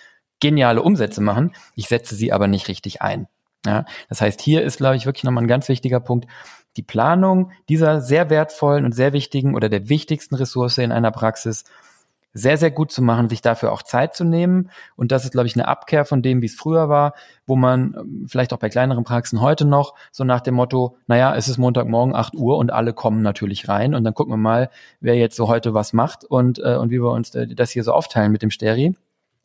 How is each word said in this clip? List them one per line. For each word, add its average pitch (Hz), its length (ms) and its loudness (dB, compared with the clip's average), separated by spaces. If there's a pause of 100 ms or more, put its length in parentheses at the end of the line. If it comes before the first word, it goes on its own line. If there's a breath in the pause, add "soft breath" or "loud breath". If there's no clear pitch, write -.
(400 soft breath)
geniale 131 420 4
Umsätze 127 400 0
machen. 110 320 0 (220 loud breath)
Ich 107 120 -10
setze 117 280 -4
sie 113 160 -2
aber 101 160 2
nicht 98 200 -2
richtig - 340 -10
ein. 98 260 -4 (380)
Ja, 107 200 -2 (220 loud breath)
das - 140 -6
heißt, 104 200 -2
hier 156 220 2
ist, 135 140 -4
glaub 131 180 2
ich, 120 100 -4
wirklich 135 180 -6
nochmal 123 200 0
ein 117 40 0
ganz 127 200 0
wichtiger 127 320 0
Punkt, 123 280 -4 (500 loud breath)
die - 60 -10
Planung 185 680 2 (180 loud breath)
dieser 156 320 2
sehr 147 280 2
wertvollen 147 560 0
und 120 80 -2
sehr 131 200 0
wichtigen 139 420 -2
oder 123 120 0
der 104 220 -2
wichtigsten 151 460 -2
Ressource 127 420 -2
in 120 140 0
einer 117 200 2
Praxis 110 540 -4 (680 soft breath)
sehr, 131 240 0
sehr 160 120 2
gut 151 220 -4
zu 131 100 -4
machen, 117 280 2
sich 113 120 -6
dafür 113 300 0
auch 110 100 -6
Zeit 135 340 -2
zu 175 80 -6
nehmen. 180 460 2 (260 loud breath)
Und 123 160 -2
das 131 140 0
ist, 127 60 -8
glaub 123 160 0
ich, 110 80 -4
eine 120 120 0
Abkehr 147 380 0
von 135 160 0
dem, 127 200 0
wie 117 40 -2
es - 100 -6
früher 160 320 0
war, 147 280 2 (320 loud breath)
wo 135 80 2
man, 127 440 2
ähm, 123 300 -12
vielleicht 127 240 -2
auch - 60 -8
bei 110 100 -2
kleineren 123 340 0
Praxen 120 380 -2
heute 147 240 2
noch 143 300 2 (160 loud breath)
so - 120 -8
nach 127 180 2
dem 127 120 -2
Motto, 123 440 0 (100)
"Na 123 100 4
ja, 131 180 4
es 117 120 -2
ist 123 100 -4
Montagmorgen, 123 580 0
acht 117 200 -4
Uhr 131 220 0
und 120 140 0
alle 117 220 -2
kommen 110 300 0
natürlich 101 440 -4
rein 110 280 0
und 117 80 0
dann 110 100 -2
gucken 135 200 -4
wir 110 40 -2
mal, 113 320 0 (300 loud breath)
wer 120 160 2
jetzt 117 200 0
so 113 120 -2
heute 117 260 0
was 104 200 0
macht 117 300 0
und, 123 360 0
äh, 123 160 0
und 120 160 0
wie 123 100 0
wir 120 100 0
uns, 117 220 -6
äh, 120 140 -6
das 120 240 -2
hier 117 120 -4
so 117 80 -2
aufteilen 117 400 2
mit 107 120 0
dem 107 80 0
Steri." 123 420 0 (520)